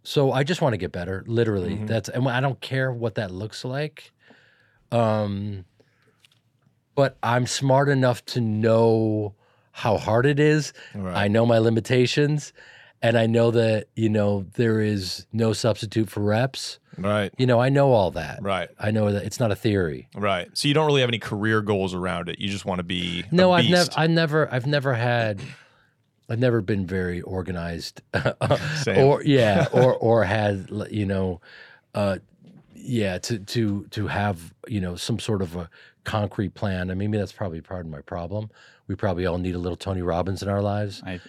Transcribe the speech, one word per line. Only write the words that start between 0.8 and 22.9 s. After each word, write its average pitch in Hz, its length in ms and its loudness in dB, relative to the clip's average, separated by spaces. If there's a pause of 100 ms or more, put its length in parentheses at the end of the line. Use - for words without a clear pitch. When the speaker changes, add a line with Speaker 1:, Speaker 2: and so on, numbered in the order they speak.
Speaker 1:
better, 92 340 -8
literally. 110 480 0
Speaker 2:
Mm-hmm. 107 120 -6
Speaker 1:
That's, 110 220 -2
and 123 200 -2
I 123 120 -2
don't 135 200 -2
care 131 320 -4
what 117 240 -6
that 104 140 -4
looks 95 340 -10
like. 143 480 -10 (800)
Um, 104 720 -2 (1300)
but 135 280 2
I'm 120 240 2
smart 139 420 2
enough 131 380 2
to - 140 -4
know 110 960 2 (380)
how 104 260 0
hard 113 260 2
it 143 160 2
is. 151 320 2 (220)
Speaker 2:
Right. 92 200 -6
Speaker 1:
I 101 140 0
know 110 160 4
my 117 140 6
limitations, 127 960 2 (500)
and 117 160 4
I 113 80 4
know 117 240 4
that, 113 440 2
you 113 140 0
know, 101 460 0
there 113 260 2
is 101 520 -2
no 110 200 2
substitute 107 560 0
for - 120 -6
reps. 107 580 -2 (180)
Speaker 2:
Right. 101 400 -2
Speaker 1:
You 127 100 2
know, 120 140 6
I 127 80 4
know 139 240 4
all 98 200 4
that. 78 300 -8
Speaker 2:
Right. 92 360 -4
Speaker 1:
I 107 120 -2
know 107 220 2
that 101 120 -2
it's 101 140 -8
not 113 140 2
a - 40 -2
theory. 85 600 0
Speaker 2:
Right. 98 400 -2
So - 100 -2
you 147 60 2
don't 156 140 2
really 143 160 4
have 120 80 2
any 117 80 -2
career 110 420 0
goals 98 320 0
around 87 380 -4
it. - 80 -10
You 101 100 -8
just 98 160 -8
wanna 90 200 -4
be 87 460 -6